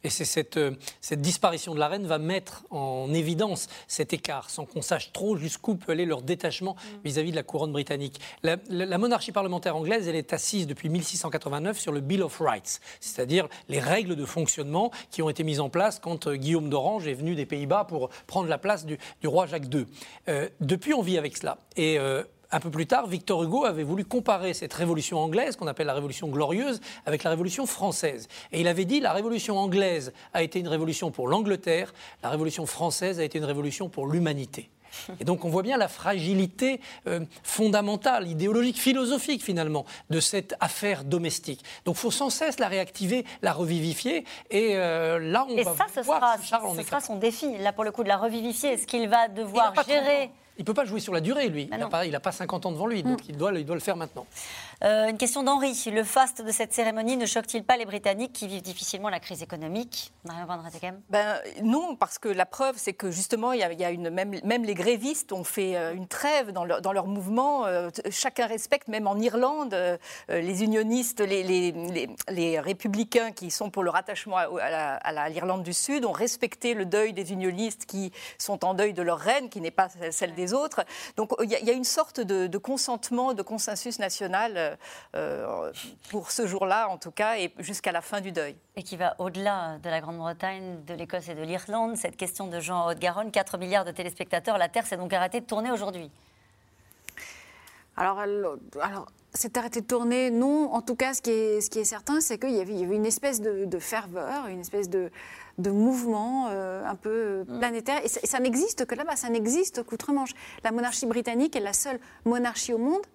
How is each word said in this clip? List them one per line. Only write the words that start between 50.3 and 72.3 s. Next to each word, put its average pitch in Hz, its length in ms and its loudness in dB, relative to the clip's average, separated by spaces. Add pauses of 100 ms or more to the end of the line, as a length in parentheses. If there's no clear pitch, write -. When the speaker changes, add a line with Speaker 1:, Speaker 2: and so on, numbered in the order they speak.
Speaker 1:
Il 196 60 -6
ne - 20 -4
peut 214 80 0
pas 277 120 4
jouer 208 140 -2
sur 196 140 -4
la 165 80 2
durée, 254 260 2
lui. 147 180 -2
Speaker 2:
Bah 202 120 -6
Speaker 1:
Il - 20 -4
n'a 233 60 -2
Speaker 2:
non. 214 40 -6
Speaker 1:
pas, 175 160 0
il 160 60 -2
n'a 147 80 -2
pas 180 140 -2
cinquante 180 320 -4
ans 180 60 0
devant 165 140 -2
lui, 226 160 0
donc 247 200 0
Speaker 2:
Mm. - 80 -16
Speaker 1:
il 147 80 -8
doit, 190 160 2
il 156 120 -2
doit 165 100 -2
le 147 60 -4
faire 196 140 0
maintenant. 160 320 -8 (560)
Speaker 2:
Euh, 214 240 6
une 220 100 0
question 247 260 2
d'Henri. 269 380 4 (100)
Le 220 120 4
faste 254 380 4
de 220 100 -4
cette - 220 0
cérémonie 226 420 2
ne 240 100 0
choque-t-il 220 380 0
pas 254 140 6
les 233 80 -2
Britanniques 202 480 0
qui 208 140 -8
vivent 190 140 -6
difficilement 190 480 -6
la 180 100 -2
crise 165 220 -10
économique ? 175 720 -6 (140)
Marion 170 200 -8
Van 170 160 -6
Rettegem. 170 380 -10 (100)
Speaker 3:
Ben, 208 300 2 (240)
non, 285 320 2
parce - 240 0
que - 80 -4
la 185 180 4
preuve, 262 320 0
c'est 196 160 -4
que 190 160 -4
justement, 220 440 0
il 233 80 2
y - 20 4
a, 170 80 2
il 165 80 -6
y 180 60 2
a 175 60 0
une, 175 180 -2
même, 190 340 -2
même 226 220 2
les 208 80 0
grévistes 226 580 0
ont 185 140 -4
fait, 190 320 0
euh, 165 180 -2
une 180 120 -8
trêve 285 440 0
dans 175 140 -2
leur, 170 160 0
dans 185 100 0
leur 190 160 0
mouvement. 220 580 2
Euh, 175 240 2
t-, - 220 -6
chacun 254 340 0
respecte, 220 420 0
même 214 200 0
en 202 100 2
Irlande, 247 560 2
euh, 180 240 2 (320)
euh, 170 120 2
les 185 220 0
unionistes, 220 580 2
les, 196 220 2
les, 180 280 4
les, 165 380 -4 (200)
les 165 300 2